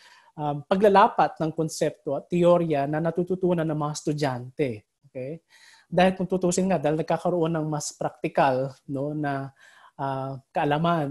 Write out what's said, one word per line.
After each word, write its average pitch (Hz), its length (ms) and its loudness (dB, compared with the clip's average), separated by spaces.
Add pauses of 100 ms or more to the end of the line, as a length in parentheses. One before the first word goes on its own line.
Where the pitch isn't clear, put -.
(340)
um, 147 320 -6
paglalapat 196 720 4
ng 160 160 -2
konsepto 156 640 -4
at - 80 -10
teorya 170 640 2
na 151 80 -2
natututunan 175 720 0
ng 151 80 -2
mga 151 160 -4
estudyante. 127 960 -4 (160)
Okay? 139 400 -14 (400)
Dahil 185 320 2
kung 185 80 -2
tutusin 185 480 0
nga, 151 80 0
dahil 151 160 0
nagkakaroon 165 560 -2
ng 156 160 -2
mas 147 240 -6
praktikal, 135 800 -2 (160)
no, 143 240 -4
na, 139 400 -6 (440)
ah, 135 400 -6 (160)
kaalaman 151 580 0